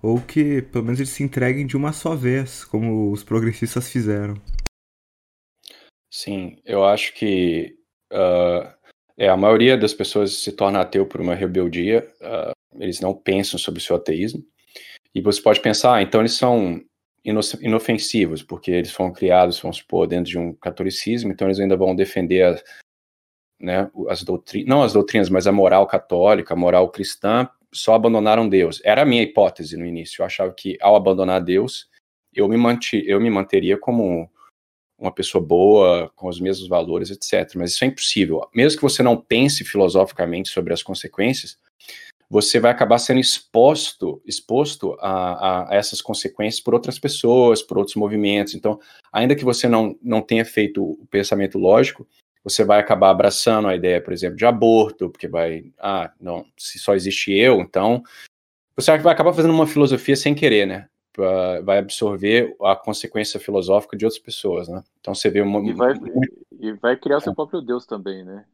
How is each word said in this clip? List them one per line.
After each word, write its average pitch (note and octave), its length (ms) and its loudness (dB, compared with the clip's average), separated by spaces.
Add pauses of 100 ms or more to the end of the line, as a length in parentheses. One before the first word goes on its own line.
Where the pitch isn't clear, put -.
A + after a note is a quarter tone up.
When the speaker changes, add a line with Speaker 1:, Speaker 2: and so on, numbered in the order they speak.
Speaker 1:
Ou A2+ 180 0
que, C#3+ 420 -2
pelo B2 220 -6
menos, B2 160 -4
eles C3+ 100 -6
se - 120 -8
entreguem C3 440 -2
de C3 100 -6
uma D3 160 -4
só E3 240 -6
vez, B2+ 480 -4
como A2 480 -2
os G#2 100 -8
progressistas A2+ 680 -4
fizeram. G#2 440 -4 (1800)
Speaker 2:
Sim, F#2+ 540 -12
eu G2 200 0
acho G2+ 300 0
que, F2+ 640 -2 (320)
ah, F2+ 640 0 (420)
é, G2+ 120 2
a F#2+ 80 4
maioria A2 400 6
das G#2+ 180 0
pessoas G2+ 400 -4
se - 180 -10
torna G2 280 0
ateu F#2+ 260 0
por - 140 -10
uma F2 140 -2
rebeldia, F2+ 760 -2 (100)
ah, - 320 -8 (260)
eles F#2 220 -8
não F#2+ 140 -4
pensam G2 440 -4
sobre D#2+ 220 -8
o - 20 -10
seu F2 140 -2
ateísmo. F2 480 -6 (680)
E F#2+ 60 -4
você G2 200 0
pode G#2+ 200 4
pensar, B2 340 2
"Ah, G#2+ 80 2
então A2 180 2
eles A2+ 140 0
são G#2 480 0 (420)
inoc-, G#2+ 380 -4
inofensivos, A2 800 -2
porque - 280 -10
eles F2 200 -2
foram F#2 220 -6
criados, F2+ 480 2
vamos F2 180 -10
supor, F2+ 280 -2
dentro F2 240 -4
de F2 80 -6
um E2+ 160 -6
catolicismo, G2 760 -6
então F#2 160 -4
eles G2 140 0
ainda F#2+ 160 2
vão F#2 180 0
defender F#2 480 0
a, F2+ 200 2 (1000)
né, F2+ 340 -4
o, - 160 -8
as F2+ 140 -6
doutri-, F#2 400 -8
não C3+ 180 2
as A2 100 0
doutrinas, G2+ 380 2
mas F#2 160 2
a G2 60 4
moral F#2+ 340 6
católica, F#2 680 0
a E2 40 -4
moral F2+ 340 4
cristã, A2 580 -4 (240)
só - 220 2
abandonaram A2 540 2
Deus." F2+ 360 2
Era G#2+ 180 4
a - 40 4
minha A#2+ 160 2
hipótese F2 540 0
no E2+ 100 -10
início. E2+ 360 -10
Eu F#2 40 -4
achava F#2 260 -6
que, - 280 -10
ao G2+ 160 6
abandonar F#2 460 2
Deus, F#2+ 460 -2 (460)
eu G2+ 140 0
me A2 80 2
manti-, A#2 500 0
eu G2 140 2
me A2+ 100 0
manteria G2 480 0
como F#2 500 -2 (720)
uma G2+ 140 -6
pessoa F#2 320 -4
boa, F2 720 4
com F#2 120 -10
os F2 120 -8
mesmos F#2 280 -4
valores, F2 420 -2
et G2 140 -14
cetera. F#2 340 -4
Mas F2 140 -4
isso - 120 -2
é B2+ 40 2
impossível. F2+ 680 -2
Mesmo C#3+ 240 2
que - 40 -6
você C3+ 200 0
não A#2+ 140 4
pense B2+ 480 0
filosoficamente F#2 840 0
sobre E2+ 240 -4
as E2 100 -6
consequências, - 760 -6 (720)
você G#2 280 2
vai A#2 120 4
acabar A#2+ 280 2
sendo B2+ 220 0
exposto, B2+ 1040 0
exposto A#2 760 -4
a, F#2 320 -4
a, F#2 400 -4
a G2+ 40 2
essas G#2 240 -2
consequências - 600 -6
por A2+ 100 -2
outras A#2+ 260 0
pessoas, A#2+ 640 4
por - 140 -6
outros G2 180 -2
movimentos. G#2 600 0
Então, G#2+ 260 -4 (320)
ainda B2+ 240 2
que C#3 80 -8
você B2 240 0
não, A2 340 0
não A2 200 -2
tenha A2+ 220 0
feito G#2 380 -2
o - 280 -8
pensamento G2 480 -2
lógico, A2 500 2 (340)
você G2+ 220 0
vai G#2 160 4
acabar G2+ 300 4
abraçando G2+ 580 2
a F#2 80 0
ideia, F2+ 240 0
por F#2 120 -10
exemplo, F2 240 -6
de G#2+ 100 2
aborto, A2 640 4
porque - 180 -14
vai, E2 500 -4
"Ah, F#2+ 400 -6
não, F2 280 -12 (100)
se - 220 -14
só - 160 0
existe F#2+ 380 -4
eu", G#2+ 280 4
então G#2+ 420 -2 (720)
você D#3 220 4
vai D#3+ 160 4
acabar D#3+ 220 2
fazendo E3 180 4
uma D#3+ 140 4
filosofia C#3 500 2
sem D3 180 0
querer, A#2 320 2
né? F#2+ 220 -10 (240)
Pra, F#2 480 -2
vai G2 180 2
absorver G2+ 840 -2
a G2 120 4
consequência - 640 -8
filosófica G2 560 -2
de G#2+ 120 -4
outras A2+ 160 -4
pessoas, F2+ 460 -8
né? F2+ 140 -12 (160)
Então - 160 -10
você - 140 -2
vê G2+ 140 0
uma G2+ 180 0
Speaker 3:
E G#2+ 140 -4
vai, B2 180 2
Speaker 2:
muito - 540 -4 (120)
Speaker 3:
e G#2+ 140 -8
vai A#2+ 240 -2
criar C#3+ 220 -2
o - 20 -2
seu D#3 120 -6
Speaker 2:
É. - 20 -6
Speaker 3:
próprio D#3 260 -6
Deus B2 240 -6
também, F#2+ 400 -12
né? G2 280 -18